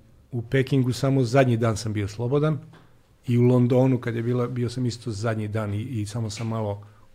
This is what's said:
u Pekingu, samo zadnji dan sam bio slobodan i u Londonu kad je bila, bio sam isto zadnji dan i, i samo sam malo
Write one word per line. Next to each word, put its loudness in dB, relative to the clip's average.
u -4
Pekingu, 0
samo 2
zadnji 4
dan 0
sam -6
bio -2
slobodan -2
i 2
u 4
Londonu 4
kad -6
je -4
bila, -2
bio -4
sam -4
isto -6
zadnji -4
dan -4
i, -4
i -6
samo -6
sam -6
malo -4